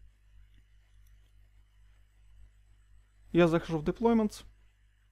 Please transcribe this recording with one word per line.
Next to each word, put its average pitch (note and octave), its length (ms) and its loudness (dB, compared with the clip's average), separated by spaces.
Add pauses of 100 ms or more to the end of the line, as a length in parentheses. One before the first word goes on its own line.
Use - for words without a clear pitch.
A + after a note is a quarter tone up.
(3250)
Я E3+ 160 6
захожу E3 300 -2
в D3 60 -8
Deployments. A3 600 -2 (680)